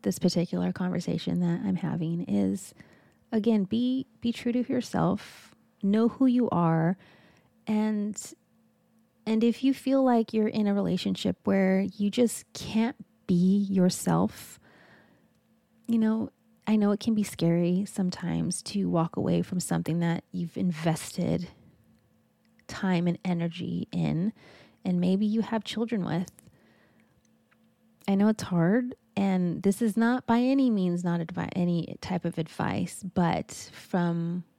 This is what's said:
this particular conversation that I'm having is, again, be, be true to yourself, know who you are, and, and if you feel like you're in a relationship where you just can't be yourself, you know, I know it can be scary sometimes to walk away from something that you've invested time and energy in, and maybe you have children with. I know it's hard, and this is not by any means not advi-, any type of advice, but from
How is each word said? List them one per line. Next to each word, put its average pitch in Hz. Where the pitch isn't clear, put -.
this 190
particular 180
conversation 175
that 175
I'm 190
having 170
is, 196
again, 220
be, 247
be 240
true -
to 240
yourself, -
know 220
who 262
you 247
are, 165
and, 214
and 220
if 233
you 269
feel 269
like 233
you're 214
in 214
a 202
relationship 185
where 190
you 202
just -
can't 226
be 185
yourself, 180
you 233
know, 220
I 214
know 202
it 202
can 226
be 208
scary 175
sometimes 170
to 190
walk 170
away 170
from 180
something 170
that 170
you've 175
invested 170
time 180
and 170
energy 175
in, 170
and 180
maybe 190
you 220
have 220
children 220
with. 170
I 196
know 202
it's 214
hard, 202
and 185
this 196
is 220
not 240
by 233
any 262
means 180
not 170
advi-, 170
any 175
type 180
of 165
advice, -
but -
from 170